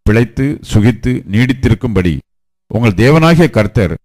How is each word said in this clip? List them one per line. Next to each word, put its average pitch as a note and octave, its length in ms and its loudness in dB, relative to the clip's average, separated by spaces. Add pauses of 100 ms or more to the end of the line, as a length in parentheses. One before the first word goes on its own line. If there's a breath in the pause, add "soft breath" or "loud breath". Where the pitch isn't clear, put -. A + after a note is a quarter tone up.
பிழைத்து B2 600 -2
சுகித்து A#2+ 680 -4
நீடித்திருக்கும்படி A#2 840 -2 (500)
உங்கள் A2+ 240 0
தேவனாகிய D#3 580 4
கர்த்தர் G2+ 560 0